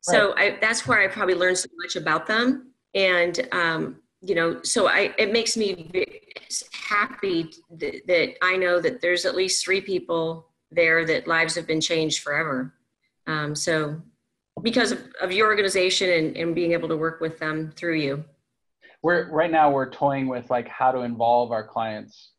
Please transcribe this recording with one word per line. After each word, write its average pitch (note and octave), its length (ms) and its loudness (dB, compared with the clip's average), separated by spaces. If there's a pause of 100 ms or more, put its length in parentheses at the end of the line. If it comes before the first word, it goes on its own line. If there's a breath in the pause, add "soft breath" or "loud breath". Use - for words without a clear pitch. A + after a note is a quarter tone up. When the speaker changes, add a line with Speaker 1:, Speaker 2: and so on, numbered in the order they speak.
Speaker 1:
So G#3 320 4
Speaker 2:
Right. G3+ 200 2
Speaker 1:
I, - 60 -14
that's A3+ 260 0
where A3+ 140 4
I G3 80 4
probably F#3+ 260 0
learned F3+ 240 2
so - 100 -6 (140)
much F3+ 140 -8
about D#3+ 320 -2
them. A#3+ 440 0 (220)
And, F3+ 580 2
um, E3 480 -2 (200)
you F#3 160 -2
know, E3 260 0
so G3+ 260 2
I, - 300 2
it G3+ 140 2
makes A3+ 240 0
me F#3 360 -4
v-, - 280 -4 (520)
happy G3 800 -4 (280)
th-, - 280 -8
that E3+ 360 2
I F#3 140 2
know F3+ 240 2
that D3+ 200 -2
there's F3 240 0
at - 120 0
least F#3 280 0
three F#3+ 160 0
people E3+ 680 -4 (240)
there E3 320 4
that D#3 240 0
lives E3 260 2
have E3 120 -6
been D#3+ 140 0
changed D#3+ 420 0
forever. C#3+ 500 -4 (540)
Um, D3+ 280 -4
so D#3 460 -2 (600)
because A#3 300 2
of, - 80 -6 (200)
of F3+ 120 -4
your G#3+ 160 2
organization F#3+ 640 2
and, D#3+ 260 0
and E3 180 -2
being E3+ 180 0
able E3 160 -2
to D#3+ 80 0
work D#3+ 240 -4
with D#3+ 180 -6
them D#3 380 -6
through E3+ 200 -2
you. D3 280 -2 (800 soft breath)
Speaker 2:
We're, D#3+ 280 2
right D#3+ 200 2
now D#3 200 6
we're C3+ 200 0
toying C#3 380 0
with, B2 220 -6
like, A#2+ 180 0
how C3 240 2
to B2+ 80 0
involve A#2+ 520 2
our A2 140 -4
clients. G#2+ 720 -8